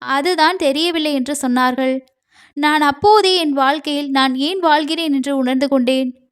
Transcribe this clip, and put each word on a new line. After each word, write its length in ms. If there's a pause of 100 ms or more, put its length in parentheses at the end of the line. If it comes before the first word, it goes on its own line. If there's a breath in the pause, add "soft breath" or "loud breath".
அதுதான் 540
தெரியவில்லை" 580
என்று 220
சொன்னார்கள். 600 (600 soft breath)
நான் 260
அப்போதே 540
என் 160
வாழ்க்கையில் 580
நான் 260
ஏன் 240
வாழ்கிறேன் 520
என்று 240
உணர்ந்து 320
கொண்டேன். 400 (240)